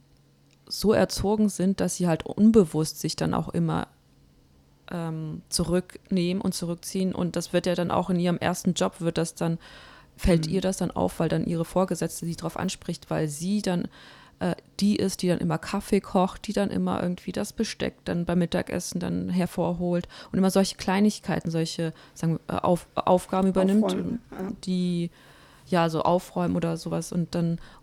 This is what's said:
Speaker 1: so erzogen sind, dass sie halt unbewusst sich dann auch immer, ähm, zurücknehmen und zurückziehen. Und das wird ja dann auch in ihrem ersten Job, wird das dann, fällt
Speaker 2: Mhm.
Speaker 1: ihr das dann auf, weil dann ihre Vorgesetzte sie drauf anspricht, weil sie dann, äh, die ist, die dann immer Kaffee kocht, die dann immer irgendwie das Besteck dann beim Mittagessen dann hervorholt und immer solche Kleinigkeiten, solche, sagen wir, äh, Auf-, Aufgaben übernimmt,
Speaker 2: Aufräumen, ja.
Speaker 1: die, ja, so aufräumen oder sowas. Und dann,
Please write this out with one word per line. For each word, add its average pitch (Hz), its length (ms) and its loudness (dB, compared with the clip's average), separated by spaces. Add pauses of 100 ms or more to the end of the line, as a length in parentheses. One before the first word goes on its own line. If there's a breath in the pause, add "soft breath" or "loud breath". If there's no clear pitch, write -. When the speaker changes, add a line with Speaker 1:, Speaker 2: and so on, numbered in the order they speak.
(680)
Speaker 1:
so - 260 2
erzogen 214 560 2
sind, 190 320 0
dass 185 160 0
sie 180 100 0
halt 160 200 0
unbewusst 190 760 4
sich - 160 -4
dann 160 180 0
auch - 160 -2
immer, 165 380 0 (1000)
ähm, 160 580 -6
zurücknehmen 180 920 0
und 185 120 0
zurückziehen. 180 600 -4
Und 170 220 -2
das 175 160 -4
wird 175 140 2
ja 180 80 2
dann 175 160 0
auch 180 200 0
in 180 80 2
ihrem 175 200 2
ersten 180 360 0
Job, - 260 -2
wird 165 180 -2
das 165 160 -2
dann, 165 240 -2 (580 loud breath)
fällt 165 300 4
Speaker 2:
Mhm. 156 80 -4
Speaker 1:
ihr - 60 2
das 190 160 0
dann 175 140 -2
auf, - 300 -2
weil 165 80 2
dann 160 180 0
ihre 165 180 -2
Vorgesetzte 175 640 -2
sie 165 100 -6
drauf 165 220 -8
anspricht, - 520 -8
weil 156 180 0
sie 175 340 -2
dann, 175 260 0 (520 loud breath)
äh, 180 140 0 (260)
die 202 160 4
ist, - 260 -2
die 185 60 2
dann 175 100 2
immer 160 200 -2
Kaffee 202 420 0
kocht, - 460 0
die 208 60 -6
dann 202 180 0
immer 185 320 -2
irgendwie 180 300 -6
das 208 200 -6
Besteck - 520 -6
dann 175 220 -2
beim 175 140 0
Mittagessen 180 600 -2
dann 180 300 -4
hervorholt 175 800 -2 (220 loud breath)
und - 80 -2
immer 190 120 4
solche 196 260 2
Kleinigkeiten, 190 720 0
solche, 165 420 -2 (220 loud breath)
sagen 165 320 0
wir, - 100 -6
äh, - 40 -4
Auf-, - 340 2
Aufgaben 185 540 2
übernimmt, 190 360 4
Speaker 2:
Aufräumen, 190 340 -2 (120)
ja. 185 220 -6 (120)
Speaker 1:
die, 180 460 0 (560 loud breath)
ja, 170 220 4
so 160 140 -2
aufräumen 180 540 0
oder 170 200 -2
sowas. 165 360 -6
Und 170 220 -2
dann, 170 240 0 (240 loud breath)